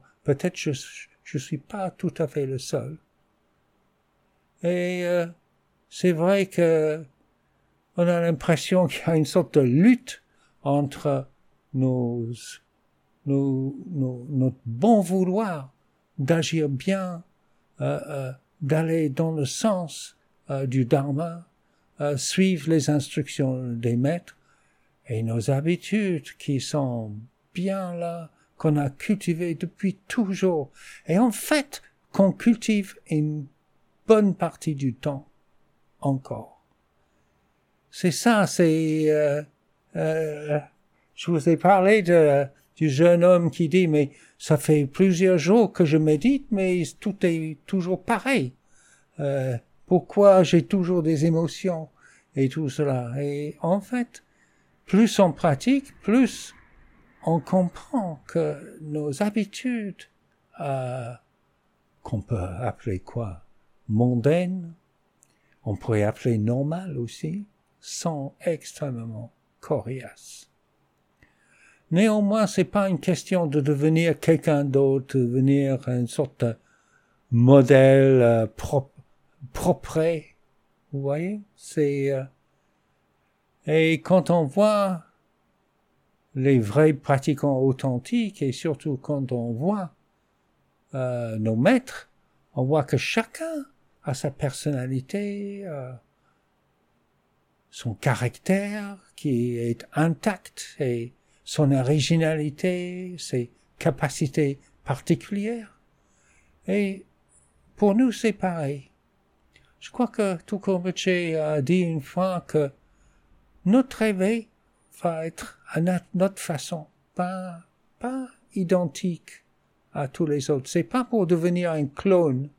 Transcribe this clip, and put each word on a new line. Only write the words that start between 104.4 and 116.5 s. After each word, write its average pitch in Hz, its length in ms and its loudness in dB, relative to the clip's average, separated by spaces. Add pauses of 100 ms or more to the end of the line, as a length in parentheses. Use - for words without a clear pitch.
particulières. 202 960 -4 (880)
Et 196 380 -2 (680)
pour 202 200 4
nous, 247 160 4
c'est 214 220 -2
pareil. 151 580 -6 (880)
Je - 100 -20
crois 240 180 -2
que 196 380 -2
Tuko 190 320 -2
Rinpoche 175 300 -4
a 160 540 0
dit 170 180 2
une 165 220 -2
fois 180 460 -4
que 147 240 0 (920)
notre 254 320 2
réveil 214 500 0 (540)
va 160 240 -4
être - 340 -12 (100)
à 160 120 -2
na-, 180 320 0
notre 190 280 -2
façon, 156 460 -8 (280)